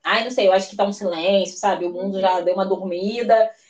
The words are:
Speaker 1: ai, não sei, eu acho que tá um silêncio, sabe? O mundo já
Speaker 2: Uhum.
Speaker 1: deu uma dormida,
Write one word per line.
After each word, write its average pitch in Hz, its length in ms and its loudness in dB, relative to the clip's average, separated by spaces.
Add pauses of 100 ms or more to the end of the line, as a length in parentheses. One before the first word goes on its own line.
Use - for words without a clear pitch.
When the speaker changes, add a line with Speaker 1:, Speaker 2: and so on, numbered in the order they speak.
Speaker 1:
ai, 214 200 0
não 254 80 -6
sei, 214 160 2
eu 185 60 6
acho 190 160 0
que - 80 -18
tá 202 80 2
um 202 80 -2
silêncio, 180 640 0
sabe? 185 280 0
O 175 60 -4
mundo 190 300 -6
já 180 180 2
Speaker 2:
Uhum. 170 60 -4
Speaker 1:
deu 180 100 2
uma 190 100 -2
dormida, 208 840 0 (180)